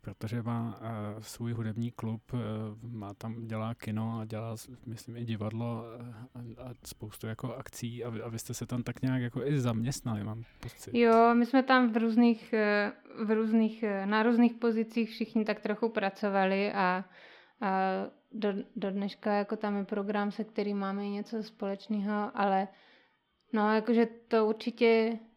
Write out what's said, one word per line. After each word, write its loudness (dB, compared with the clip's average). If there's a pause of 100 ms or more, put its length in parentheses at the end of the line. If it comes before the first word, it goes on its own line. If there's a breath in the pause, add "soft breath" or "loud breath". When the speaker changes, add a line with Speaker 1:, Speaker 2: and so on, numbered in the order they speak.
Speaker 1:
protože -8
má, -4
eh, -8
svůj -6
hudební -4
klub, -6 (120)
eh, -2 (460)
má -10
tam, -10
dělá -4
kino -4
a -6
dělá -8
s-, -16 (160)
myslím, -12
i -6
divadlo, -4 (160)
eh, -12 (200)
a, -12
a -12 (120)
spoustu -12
jako -6
akcí -10
a -6
vy, -8
a -8
vy -8
jste -10
se -8
tam -4
tak -8
nějak 0
jako -4
i 0
zaměstnali, -2
mám -8 (180)
pocit. -14
Speaker 2:
Jo, 6
my 6
jsme 4
tam 4
v 0
různých, 4
eh, 4 (320)
v 0
různých, 2
eh, -2
na 2
různých 6
pozicích 0
všichni -2
tak -2
trochu -2
pracovali 2
a, 0 (560 loud breath)
a 0 (400)
do, -2 (240)
do -4
dneška -4
jako 0
tam -2
je -2
program, -2
se -4
kterým -4
máme -4
i -4
něco -6
společného, -4
ale 2 (840 soft breath)
no, 4
jakože 6
to 2
určitě 4 (180)